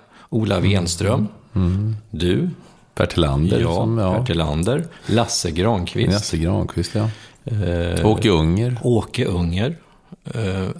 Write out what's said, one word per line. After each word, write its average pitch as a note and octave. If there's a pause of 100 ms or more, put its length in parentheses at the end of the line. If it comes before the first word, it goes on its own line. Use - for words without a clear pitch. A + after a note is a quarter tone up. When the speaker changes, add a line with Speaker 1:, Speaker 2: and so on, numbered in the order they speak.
(280)
Speaker 1:
Ola A2
Speaker 2:
Mm. F#2+
Speaker 1:
Wenström. G2 (260)
Speaker 2:
Mm. G2 (140)
Speaker 1:
Du. F2+ (440)
Speaker 2:
Per -
Tillander, E2
Speaker 1:
Ja, E2
Speaker 2:
som, A2
ja. F#2
Speaker 1:
Per A#2+
Tillander. E2 (200)
Lasse A2
Granqvist. F2+
Speaker 2:
Lasse G2+
Granqvist, F2+
ja. A2 (340)
Speaker 1:
Eh, F2
Speaker 2:
Åke G#2
Unger. F#2
Speaker 1:
Åke A#2+
Unger. F#2+ (580)
Eh, F#2+ (140)